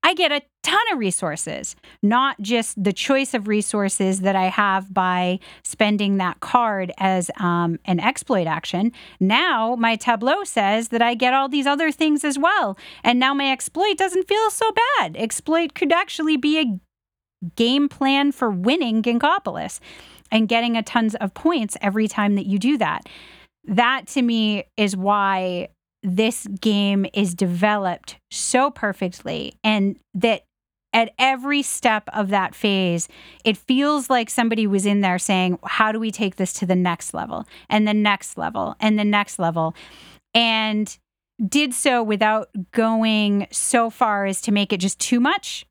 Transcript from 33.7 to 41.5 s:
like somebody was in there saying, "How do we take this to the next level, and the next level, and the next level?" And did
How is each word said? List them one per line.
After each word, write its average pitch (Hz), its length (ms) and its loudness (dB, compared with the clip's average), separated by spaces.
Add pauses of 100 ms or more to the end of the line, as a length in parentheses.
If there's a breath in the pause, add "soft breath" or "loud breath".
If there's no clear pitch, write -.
like 240 220 0
somebody 226 360 0
was 196 200 0
in 202 140 2
there 185 180 0
saying, 185 460 0
"How 214 260 0
do 220 80 -4
we 220 140 -4
take 196 240 -4
this 185 160 -2
to - 140 -4
the 185 100 2
next 180 380 -2
level, - 340 -8 (200 loud breath)
and 214 200 2
the 208 60 2
next 208 440 0
level, 170 400 -4
and 214 180 2
the 208 80 0
next 208 360 0
level?" 165 340 -2 (600 loud breath)
And 220 640 0 (520)
did 285 260 0